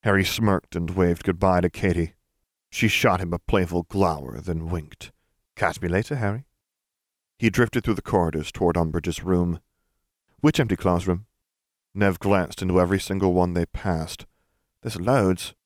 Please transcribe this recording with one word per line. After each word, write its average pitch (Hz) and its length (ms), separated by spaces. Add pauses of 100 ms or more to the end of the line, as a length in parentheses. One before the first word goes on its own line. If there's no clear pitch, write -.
Harry 98 220
smirked 104 500
and 85 160
waved 90 320
goodbye 92 380
to 87 80
Katie. 85 460 (540)
She - 180
shot 98 340
him 85 120
a 85 60
playful 87 440
glower, 73 580
then 82 280
winked. 80 420 (440)
"Catch - 260
me 92 60
later, 101 300
Harry." 110 280 (920)
He 113 100
drifted 117 340
through 110 120
the - 60
corridors 80 500
toward 87 260
Umbridge's 82 460
room. 87 360 (840)
"Which 156 180
empty 107 160
classroom?" 90 500 (680)
Nev 98 240
glanced 98 420
into 92 180
every 90 200
single 95 340
one 90 200
they 85 120
passed. - 600 (540)
"There's 107 180
loads." 98 560 (100)